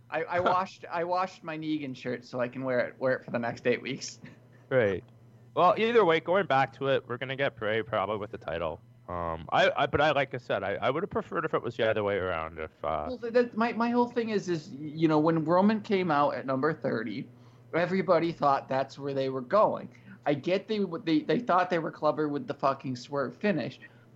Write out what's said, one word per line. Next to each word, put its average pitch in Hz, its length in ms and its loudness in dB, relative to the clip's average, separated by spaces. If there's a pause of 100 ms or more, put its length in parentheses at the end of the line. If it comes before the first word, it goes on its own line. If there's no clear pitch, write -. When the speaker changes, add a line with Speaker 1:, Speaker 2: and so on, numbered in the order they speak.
(120)
Speaker 1:
I, 156 120 -2
I 175 160 -2
washed, 185 520 -2
I 170 120 -2
washed 180 400 -4
my 156 140 -8
Negan 151 380 -6
shirt 123 300 -8
so 123 140 -6
I 120 80 0
can 131 160 -10
wear 127 160 0
it, 92 200 -2
wear 131 140 0
it - 120 -4
for - 60 -14
the 120 80 -2
next 117 280 -4
eight 120 160 2
weeks. - 400 -8
<laughs> - 60 -18 (420)
Speaker 2:
Right. 101 320 2 (520)
Well, 170 240 6
either 226 260 4
way, 165 140 6
going 175 260 2
back 135 320 2
to 139 120 -2
it, 131 180 2
we're 123 100 -6
gonna 131 180 -6
get 131 220 -2
Bray 110 240 0
probably 107 360 -2
with 104 120 -8
the 104 80 -12
title. 80 420 -4 (280)
Um, 85 440 -6
I, 170 240 4
I, 139 120 0
but 139 120 0
I, 151 120 4
like 135 240 -2
I - 20 -6
said, 117 240 -4
I, 95 140 -2
I 117 160 0
would 151 100 -4
have 202 80 -4
preferred 196 340 -4
if 156 120 -2
it - 80 -2
was 117 120 -6
the 113 140 2
other 107 140 0
way 101 140 0
around. 82 420 -4
If, 78 100 -6 (140)
uh, 76 240 -2
Speaker 1:
Well, 254 100 -8
th-, 233 160 -6
that, 240 240 2
my, 226 160 0
my 233 160 -2
whole 240 160 2
thing 233 240 -4
is, 190 180 -2
is, 165 220 -4 (100)
you 156 280 0
know, 156 100 4
when 160 260 4
Roman 202 380 4
came 185 300 0
out 143 240 4
at 120 100 -6
number 135 260 0
thirty, 120 540 -4 (480)
everybody 170 580 2
thought 139 380 2
that's 135 300 -2
where 139 160 -4
they 135 140 0
were 131 120 -4
going. 170 480 2 (380)
I 147 80 4
get 175 320 -2
they, 214 100 0
w-, 170 260 -2
they, 156 180 4
they 156 180 0
thought 180 320 2
they 170 80 2
were 165 100 -4
clever 151 400 0
with 139 160 -4
the 139 80 -4
fucking 135 420 -2
swerve 135 420 -4
finish, 151 420 -2 (360)